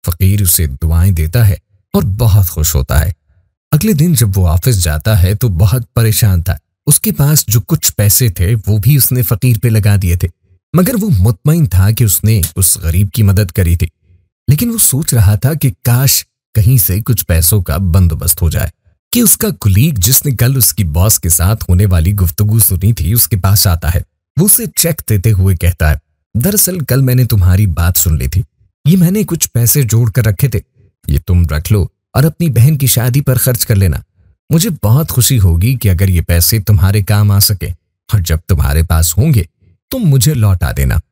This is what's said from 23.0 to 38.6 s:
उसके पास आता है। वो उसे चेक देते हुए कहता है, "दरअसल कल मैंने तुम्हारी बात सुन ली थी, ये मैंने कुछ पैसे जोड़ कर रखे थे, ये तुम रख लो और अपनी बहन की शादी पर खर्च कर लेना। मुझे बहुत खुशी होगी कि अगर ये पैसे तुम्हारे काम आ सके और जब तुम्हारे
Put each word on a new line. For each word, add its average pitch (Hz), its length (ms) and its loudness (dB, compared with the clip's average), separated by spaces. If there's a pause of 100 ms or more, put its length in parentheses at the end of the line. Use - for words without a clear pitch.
उसके 117 220 -2
पास 95 300 0
आता 85 220 0
है। - 160 -2 (340)
वो 175 80 2
उसे 214 200 -2
चेक - 420 -4
देते 110 220 0
हुए 95 260 2
कहता 82 340 0
है, 69 100 -2 (360)
"दरअसल 185 440 -2
कल 131 220 0
मैंने 127 240 2
तुम्हारी 95 400 2
बात 85 300 0
सुन 78 220 0
ली 62 100 -4
थी, - 160 -2 (420)
ये 170 100 4
मैंने 185 280 2
कुछ 165 220 -4
पैसे 117 380 0
जोड़ 113 260 0
कर 117 140 -2
रखे 110 240 0
थे, 110 140 -4 (460)
ये 71 100 0
तुम 87 280 0
रख 76 260 -4
लो 98 200 0 (220)
और 131 100 2
अपनी 165 240 -2
बहन 131 280 2
की 135 120 -2
शादी 123 320 0
पर 127 180 -2
खर्च 120 260 -2
कर 117 100 -2
लेना। 92 300 0 (480)
मुझे 165 180 0
बहुत 139 400 0
खुशी 131 260 -2
होगी 95 400 0
कि 110 120 -2
अगर 95 220 0
ये 87 100 2
पैसे 85 400 0
तुम्हारे 101 420 2
काम 104 280 0
आ 101 80 2
सके 101 320 -2 (440)
और 104 60 0
जब 80 280 -2
तुम्हारे 73 340 0